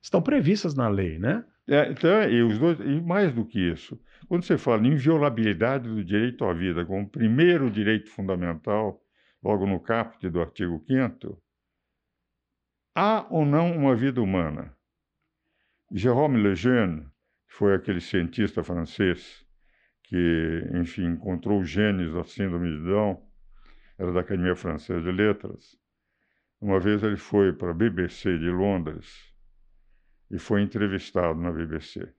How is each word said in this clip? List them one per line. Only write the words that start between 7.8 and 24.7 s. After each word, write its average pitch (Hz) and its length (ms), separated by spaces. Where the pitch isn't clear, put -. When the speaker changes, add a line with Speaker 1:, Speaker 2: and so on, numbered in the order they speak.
Speaker 2:
fundamental, 95 920
logo 98 240
no 92 140
caput 113 480
do 87 120
artigo 85 400
quinto, - 560
há 202 360
ou 160 160
não 165 280
uma 139 220
vida 123 240
humana? 87 520
Jérôme 123 500
Lejeune, 98 600
que - 60
foi 101 200
aquele 92 280
cientista 92 600
francês 87 840
que, 82 540
enfim, 87 340
encontrou 90 520
os 90 100
genes 92 440
da 87 100
síndrome 87 560
de 80 60
Down, 98 360
era 90 140
da 90 80
Academia 90 340
Francesa 85 480